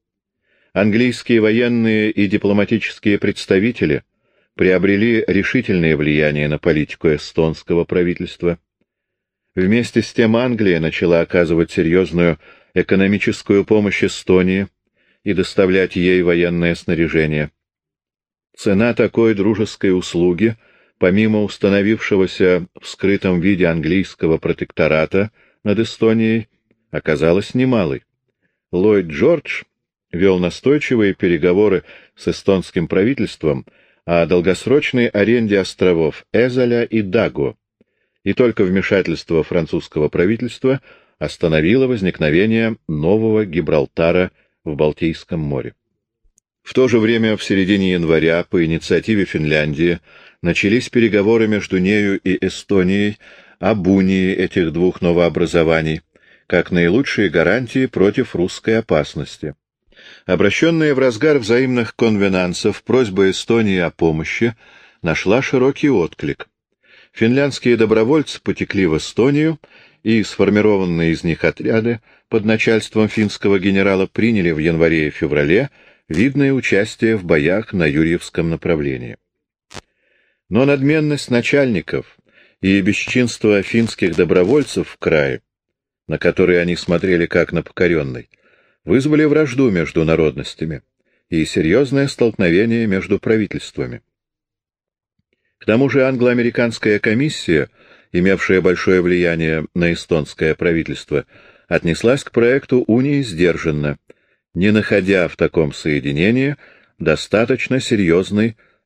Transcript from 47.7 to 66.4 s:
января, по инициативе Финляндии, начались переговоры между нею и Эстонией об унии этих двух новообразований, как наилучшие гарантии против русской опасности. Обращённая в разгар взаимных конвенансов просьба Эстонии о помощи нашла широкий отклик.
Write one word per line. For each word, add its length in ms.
января, 500
по 220
инициативе 600
Финляндии, 760
начались 480
переговоры 580
между 300
нею 420
и 260
Эстонией 720
об 280
унии 460
этих 380
двух 300
новообразований, 1000
как 240
наилучшие 580
гарантии 560
против 500
русской 420
опасности. 800
Обращённая 680
в 60
разгар 380
взаимных 580
конвенансов 880
просьба 460
Эстонии 500
о 100
помощи 640
нашла 400
широкий 480
отклик. 580